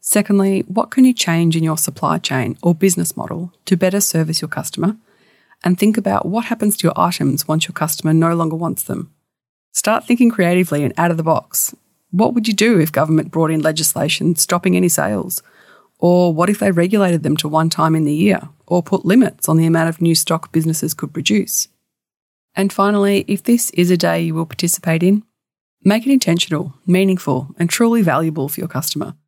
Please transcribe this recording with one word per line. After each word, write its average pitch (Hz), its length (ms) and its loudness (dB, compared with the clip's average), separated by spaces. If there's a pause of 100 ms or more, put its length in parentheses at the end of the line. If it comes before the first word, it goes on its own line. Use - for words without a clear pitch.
Secondly, 196 640 0
what 220 240 -4
can 262 140 4
you 254 80 6
change 165 420 2
in 165 80 0
your 160 160 -2
supply 160 400 -2
chain - 440 -4
or 175 120 2
business 180 420 0
model 170 360 -8 (140)
to 185 100 2
better 185 240 0
service 160 400 -2
your 160 80 -8
customer? - 480 -4 (680)
And 180 160 0
think 214 180 2
about 196 300 0
what 226 200 -4
happens 220 300 -2
to 170 120 0
your - 100 -2
items 170 480 0
once 160 220 -2
your - 60 -12
customer 160 380 -2
no 165 220 2
longer 160 220 -2
wants 165 260 -6
them. - 300 -8 (600)
Start - 320 -2
thinking 240 260 4
creatively 175 520 2
and 139 140 -2
out 170 160 2
of 160 60 0
the 165 40 -4
box. - 520 -2 (360)
What 220 240 0
would 226 140 -2
you 214 60 -2
do 214 260 2
if 156 100 0
government 156 400 0
brought 160 200 0
in 156 120 0
legislation 156 720 -2
stopping 180 420 0
any 180 120 2
sales? - 520 -2 (580)
Or 175 360 4
what 175 160 0
if 208 80 -2
they 196 140 0
regulated 175 500 2
them 151 140 0
to 151 120 -6
one 156 220 0
time 160 240 2
in 160 100 0
the 147 80 0
year 185 360 0 (180)
or 175 160 0
put - 240 -4
limits 220 420 2
on 160 80 4
the 160 100 4
amount 165 220 2
of 165 140 -4
new 165 140 2
stock - 340 -2
businesses 160 440 -2
could 147 180 -10
produce? - 560 -2 (880)
And 190 180 -2
finally, 202 560 2
if 202 160 -2
this 240 260 0
is 175 200 2
a 180 60 4
day 170 240 0
you 165 140 -4
will 165 100 -2
participate 165 600 -2
in, 202 180 2 (600)
make 226 220 2
it 277 60 2
intentional, 170 640 0 (120)
meaningful, 180 720 0
and 170 140 -2
truly 233 320 2
valuable 156 460 0
for - 120 -8
your 175 80 -8
customer. - 460 -8 (140)